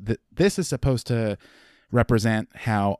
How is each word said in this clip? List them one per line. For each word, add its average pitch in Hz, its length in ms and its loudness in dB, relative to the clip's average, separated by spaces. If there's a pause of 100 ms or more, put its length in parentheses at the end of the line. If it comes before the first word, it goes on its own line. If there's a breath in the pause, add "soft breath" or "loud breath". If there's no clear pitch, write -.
the, 107 160 -4 (140)
this 196 260 2
is 180 100 -4
supposed 131 400 -2
to 113 300 -2 (540 soft breath)
represent 113 640 2
how 101 440 0